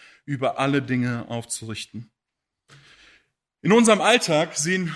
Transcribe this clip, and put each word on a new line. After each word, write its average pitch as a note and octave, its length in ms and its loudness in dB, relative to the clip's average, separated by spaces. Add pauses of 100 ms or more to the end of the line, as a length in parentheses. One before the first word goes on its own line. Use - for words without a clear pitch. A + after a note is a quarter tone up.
(240)
über C3 360 -4
alle C#3 240 0
Dinge B2 440 -4
aufzurichten. A2+ 840 -12 (1500)
In E3+ 80 2
unserem A3 280 6
Alltag F3 580 2
sehen, E3+ 380 -2